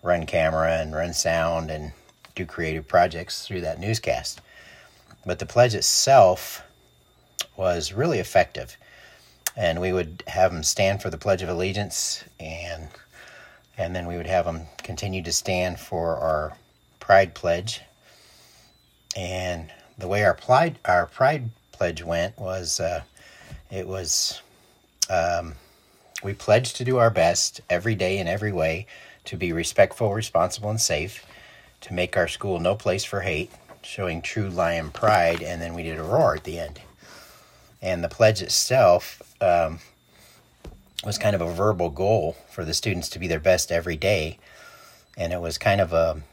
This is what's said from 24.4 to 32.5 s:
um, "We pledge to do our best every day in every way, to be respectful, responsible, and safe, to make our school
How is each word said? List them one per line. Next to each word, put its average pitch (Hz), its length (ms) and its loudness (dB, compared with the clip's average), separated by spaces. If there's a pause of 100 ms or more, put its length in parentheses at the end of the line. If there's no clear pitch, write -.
um, 85 460 0 (680)
"We 98 120 -6
pledge 123 400 2
to 127 100 -6
do 127 140 2
our 117 120 8
best 87 580 2
every 95 280 0
day 95 220 0
in 87 100 -4
every 101 240 -2
way, 85 340 -2 (380)
to - 120 -10
be 85 160 -4
respectful, 98 640 2
responsible, 104 560 -2
and 110 100 -2
safe, 85 460 -2 (540)
to - 120 -14
make 90 240 -2
our 85 120 2
school 92 320 -4